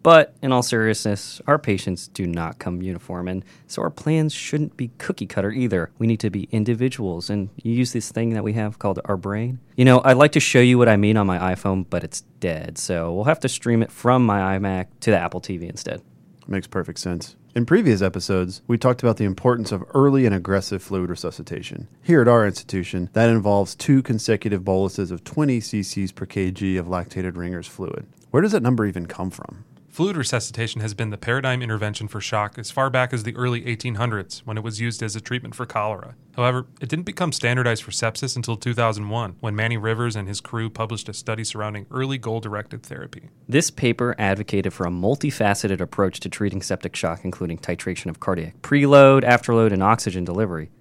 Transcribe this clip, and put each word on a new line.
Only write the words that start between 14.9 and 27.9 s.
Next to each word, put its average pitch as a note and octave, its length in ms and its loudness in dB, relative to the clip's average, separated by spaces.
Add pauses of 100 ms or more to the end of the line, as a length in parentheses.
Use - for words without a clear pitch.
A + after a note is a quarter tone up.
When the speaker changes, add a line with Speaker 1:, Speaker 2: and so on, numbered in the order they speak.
Speaker 1:
to - 100 0
the G2+ 80 6
Apple F2 220 -4
T F#2 180 -8
V E2+ 80 -10
instead. - 340 -10 (460)
Speaker 2:
Makes F#2+ 220 -6
perfect F2+ 320 -6
sense. - 360 -6 (180)
In A#2+ 120 2
previous D#3+ 340 4
episodes, F#2 680 -2
we A#2+ 120 2
talked B2 240 2
about A2+ 160 2
the G#2+ 80 2
importance G#2+ 460 0
of F#2+ 200 -4
early C3+ 320 6
and G#2+ 100 4
aggressive F#2+ 480 -2
fluid F#2 280 -4
resuscitation. - 760 -10 (160)
Here E3 200 6
at A2+ 40 6
our A#2 200 8
institution, F2+ 640 -4
that A#2 160 4
involves G2+ 460 2
two C3+ 280 4
consecutive G#2 600 -2
boluses F#2+ 460 0
of F2+ 120 -8
twenty C#3 380 0
C G#2+ 220 -4
Cs F#2+ 300 -6
per - 120 -10
K F#2 260 -2
G F#2+ 280 -2
of E2+ 80 -4
lactated F2+ 500 -6
Ringer's F2 320 -8
fluid. - 380 -10 (240)